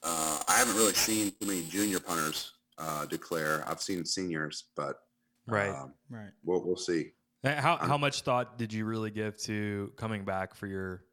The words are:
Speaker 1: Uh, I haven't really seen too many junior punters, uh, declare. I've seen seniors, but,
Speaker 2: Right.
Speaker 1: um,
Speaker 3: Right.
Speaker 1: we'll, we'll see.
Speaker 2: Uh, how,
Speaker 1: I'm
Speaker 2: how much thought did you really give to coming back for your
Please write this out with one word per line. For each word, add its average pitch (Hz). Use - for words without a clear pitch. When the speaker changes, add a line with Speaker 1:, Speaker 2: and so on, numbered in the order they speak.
Speaker 1:
Uh, 78
I 95
haven't 117
really 107
seen 107
too 104
many 92
junior 95
punters, 80
uh, 76
declare. 78
I've 82
seen 90
seniors, 80
but, 71
Speaker 2:
Right. 101
Speaker 1:
um, 69
Speaker 3:
Right. 107
Speaker 1:
we'll, 87
we'll 90
see. 82
Speaker 2:
Uh, 143
how, 160
Speaker 1:
I'm -
Speaker 2:
how 147
much 143
thought 123
did 113
you 110
really 110
give 107
to 104
coming 110
back 95
for -
your 95